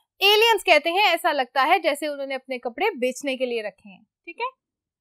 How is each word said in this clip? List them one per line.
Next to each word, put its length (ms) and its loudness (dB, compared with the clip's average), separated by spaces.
एलियंस 420 4
कहते 280 4
हैं 140 0
ऐसा 280 0
लगता 300 -2
है 180 4
जैसे 280 -2
उन्होंने 260 -8
अपने 240 -8
कपड़े 380 -4
बेचने 400 -4
के 100 -4
लिए 160 -4
रखे 260 -14
हैं, 140 -20
ठीक 380 -20
है? 80 -4